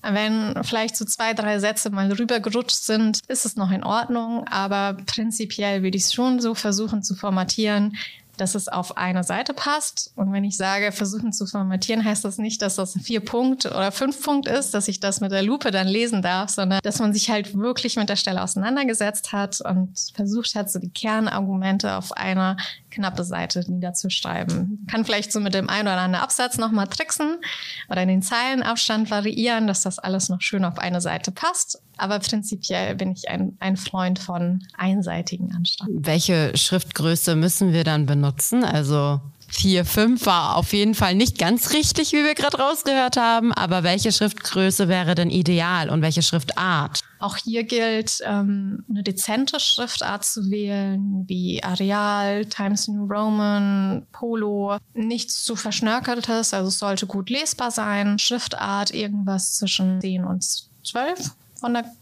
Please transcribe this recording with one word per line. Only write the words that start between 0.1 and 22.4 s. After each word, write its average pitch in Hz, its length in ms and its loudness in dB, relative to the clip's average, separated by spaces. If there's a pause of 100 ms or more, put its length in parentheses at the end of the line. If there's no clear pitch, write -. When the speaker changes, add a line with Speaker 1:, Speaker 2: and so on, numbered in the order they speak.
Speaker 1:
vielleicht 226 320 -2
so 214 100 -2
zwei, 226 280 0
drei 208 260 0
Sätze 214 300 0
mal 196 220 2
rübergerutscht 233 720 0
sind, 220 440 2
ist 262 180 -2
es 214 100 -4
noch 190 160 0
in 190 120 0
Ordnung. 233 640 -2
Aber 196 580 -2
prinzipiell 208 800 -2
würde 190 140 0
ich 185 60 2
es - 100 2
schon 247 260 2
so 226 160 0
versuchen 208 480 -2
zu 190 120 -2
formatieren, 208 800 0 (440)
dass 190 160 0
es 196 120 -4
auf - 300 -6
eine 180 260 0
Seite 214 300 -2
passt. - 640 -4
Und 196 160 0
wenn 196 120 0
ich 202 140 -2
sage, 196 340 0
versuchen 208 420 -2
zu 202 120 -4
formatieren, 190 580 0
heißt 208 200 0
das 196 140 -4
nicht, 220 240 -4
dass 196 140 0
das 190 200 -4
ein 185 60 -2
Vier-Punkt- 240 640 0
oder 196 260 0
Fünf-Punkt 277 560 0
ist, - 260 0
dass 202 140 0
ich 190 120 -4
das 196 220 -2
mit 196 100 0
der 196 120 0
Lupe 247 280 0
dann 190 160 2
lesen 220 340 2
darf, 185 280 0
sondern 190 340 2
dass 202 160 -2
man 208 140 2
sich 208 160 0
halt 202 260 -2
wirklich 240 400 0
mit 208 140 0
der 208 60 0
Stelle 185 260 0
auseinandergesetzt 220 880 -2
hat 202 300 -2
und 185 300 0 (220)
versucht 208 420 -2
hat, 202 160 -4
so 185 80 -2
die 180 100 -8
Kernargumente 196 1040 0
auf 185 180 -6
einer 190 440 0 (340)